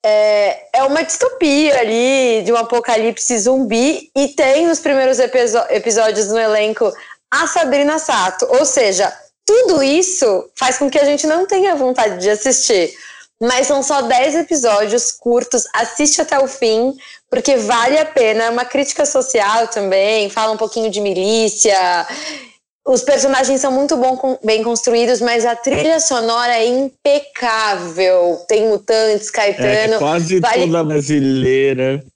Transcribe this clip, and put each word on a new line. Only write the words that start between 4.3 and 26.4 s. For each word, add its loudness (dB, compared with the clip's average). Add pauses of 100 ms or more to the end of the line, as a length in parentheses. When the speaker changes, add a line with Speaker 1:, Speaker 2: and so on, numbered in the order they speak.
Speaker 1:
nos 0
primeiros 0
episo-, 0
episódios 0
no -2
elenco 0 (400)
a 0
Sabrina 0
Sato, -2
ou 4
seja, 0 (420)
tudo 4
isso 0
faz -2
com 0
que 0
a 4
gente 0
não 0
tenha 0
vontade -2
de 0
assistir. 0 (480)
Mas 0
são 0
só -2
dez 2
episódios 0
curtos, -2 (100)
assiste 0
até 0
o 2
fim, -2 (320)
porque 0
vale 0
a 2
pena, 0
é 0
uma -4
crítica -2
social 0
também, 0
fala -2
um -4
pouquinho -4
de -4
milícia. 0 (1080)
Os 2
personagens 0
são 0
muito 0
bom, 0
com, -4
bem 0
construídos, 0
mas 0
a 0
trilha 0
sonora 0